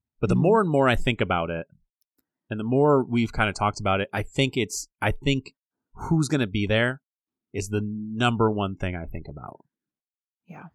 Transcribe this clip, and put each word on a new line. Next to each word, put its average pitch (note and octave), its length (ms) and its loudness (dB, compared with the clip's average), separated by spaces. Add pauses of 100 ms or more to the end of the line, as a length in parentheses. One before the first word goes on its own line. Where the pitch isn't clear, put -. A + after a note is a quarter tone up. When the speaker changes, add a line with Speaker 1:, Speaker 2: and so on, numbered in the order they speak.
(200)
Speaker 1:
But G#3+ 100 0
the F#3 60 2
Speaker 2:
Mm-hmm. F#3 80 4
Speaker 1:
more G#3+ 180 4
and F3+ 80 0
more C#3 200 4
I A#2 60 4
think A2+ 260 0
about E2+ 280 0
it, E2 180 -6 (840)
and G#2+ 100 -6
the G#2+ 40 -4
more C3+ 400 4
we've A#2 300 0
kinda G#2+ 200 0
talked G#2 260 -2
about G2 220 0
it, - 120 -6
I G2+ 100 -2
think C3+ 340 -2
it's, - 300 -4 (140)
I G#2+ 100 0
think C#3 420 -2 (400)
who's D#3 340 0
gonna C3+ 200 0
be G2+ 200 -2
there A#2+ 340 0 (520)
is G2+ 160 -6
the G#2 140 -2
number A2 680 0
one G2 240 -2
thing F#2 200 -6
I E2 100 -8
think - 220 -10
about. - 380 -16 (800)
Speaker 2:
Yeah. - 160 -18 (120)